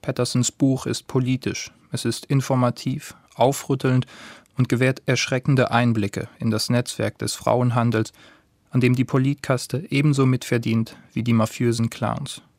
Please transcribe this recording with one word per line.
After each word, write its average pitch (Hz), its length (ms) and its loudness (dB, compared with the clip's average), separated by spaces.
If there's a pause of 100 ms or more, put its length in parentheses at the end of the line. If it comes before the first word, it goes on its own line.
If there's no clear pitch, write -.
Pattersons 123 500 0
Buch 135 360 0
ist - 200 -6
politisch, - 640 -2 (200)
es - 140 -6
ist 117 200 -4
informativ, 131 880 -2 (200)
aufrüttelnd 131 720 2 (500)
und 131 100 2
gewährt 131 380 0
erschreckende 131 640 2
Einblicke 117 580 0 (120)
in 120 100 -2
das 110 220 -2
Netzwerk 120 480 -2
des - 160 -4
Frauenhandels, 117 800 0 (580)
an 127 100 2
dem 123 140 4
die 123 100 0
Politkaste 135 840 -2
ebenso 139 340 2
mitverdient 120 720 0 (160)
wie 117 80 -4
die 117 120 0
mafiösen 113 580 0
Clans. - 500 -6 (180)